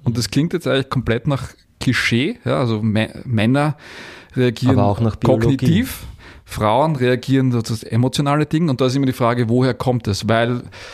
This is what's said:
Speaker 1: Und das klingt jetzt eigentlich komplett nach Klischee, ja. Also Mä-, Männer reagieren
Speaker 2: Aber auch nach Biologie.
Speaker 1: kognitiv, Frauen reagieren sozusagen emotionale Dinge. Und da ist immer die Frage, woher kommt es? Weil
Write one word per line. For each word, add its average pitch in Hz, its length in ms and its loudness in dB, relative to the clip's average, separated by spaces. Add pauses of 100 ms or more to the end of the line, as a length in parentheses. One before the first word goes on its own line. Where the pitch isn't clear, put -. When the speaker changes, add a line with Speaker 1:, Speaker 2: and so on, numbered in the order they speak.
Speaker 1:
Und 117 140 -2
das 120 120 -4
klingt 165 220 0
jetzt 165 140 -6
eigentlich 135 240 0
komplett 117 360 -2
nach - 220 -2 (320)
Klischee, 131 640 0
ja. 135 140 0
Also 113 220 0
Mä-, 110 460 -2
Männer 127 500 2 (580)
reagieren 123 440 2
Speaker 2:
Aber 101 100 4
auch 101 120 0
nach 113 160 0
Biologie. 113 400 2
Speaker 1:
kognitiv, 165 480 0 (400)
Frauen 127 520 0
reagieren 127 540 2
sozusagen 117 420 -4
emotionale 147 540 2
Dinge. 160 240 0
Und 127 100 -2
da 131 60 4
ist 123 80 0
immer 139 120 0
die 131 60 2
Frage, 120 360 0
woher 123 260 2
kommt 123 320 -2
es? 104 220 -2
Weil 117 340 0 (320)